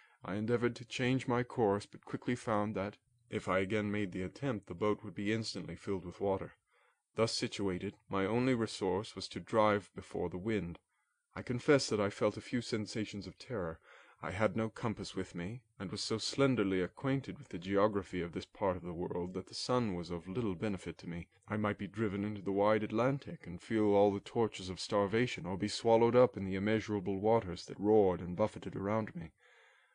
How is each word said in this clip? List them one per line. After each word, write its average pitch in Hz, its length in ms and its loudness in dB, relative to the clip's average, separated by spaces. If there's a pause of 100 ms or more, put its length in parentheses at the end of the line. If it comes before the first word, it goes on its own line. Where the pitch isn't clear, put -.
(240)
I 95 120 -6
endeavoured 117 400 0
to 120 100 -14
change 127 420 0
my 123 140 2
course, 104 460 2
but - 180 -20
quickly 123 300 -4
found 107 400 0
that, 98 220 -4 (340)
if 107 160 -4
I 95 100 4
again 104 340 0
made 104 200 -2
the 92 100 -4
attempt, 104 460 -6
the 92 80 -10
boat 104 280 0
would 101 120 -12
be 104 180 -2
instantly 95 420 -6
filled 92 300 -6
with 87 160 -10
water. 95 320 0 (600)
Thus 113 160 2
situated, 98 640 -4 (120)
my 95 200 0
only 123 260 2
resource 107 600 -2
was 95 140 -8
to 95 100 -8
drive 104 560 2
before 92 340 -4
the 90 80 -6
wind. 90 400 -2 (580)
I 98 60 -6
confess 127 480 2
that 107 100 2
I 101 120 2
felt 107 260 0
a 107 40 -8
few 123 200 -4
sensations 107 640 -4
of 92 140 -14
terror, 87 400 -6 (460)
I 80 60 -4
had 101 240 2
no 110 140 -2
compass 107 460 -6
with 92 200 -6
me, 92 260 -8 (160)
and 95 140 -8
was 104 100 -6
so - 160 -4
slenderly 104 640 2
acquainted 131 560 -4
with - 120 -18
the 95 100 -8
geography 98 640 0
of 85 100 -4
this 90 160 -6
part 95 280 -2
of 85 60 -8
the 87 100 -8
world 90 440 -4
that 92 100 -6
the - 80 -18
sun 123 400 0
was 87 160 -4
of 85 180 -6
little 95 280 -2
benefit 92 420 -4
to - 100 -16
me. 85 200 -8 (200)
I 107 100 -2
might 104 200 0
be 104 80 -8
driven 101 400 -2
into 104 160 -6
the 95 100 -4
wide 104 300 4
Atlantic, 120 640 -2
and 87 160 -10
feel 107 320 4
all 101 180 8
the 98 80 0
tortures 107 480 -2
of 90 120 -6
starvation, 101 680 0
or 90 140 -2
be 104 80 0
swallowed 117 480 6
up 123 200 8
in 98 100 -4
the 95 100 -2
immeasurable 101 640 0
waters 104 480 2
that - 120 -10
roared 98 400 6
and 87 160 -6
buffeted 98 400 -2
around 107 400 -2
me. 165 140 -10 (640)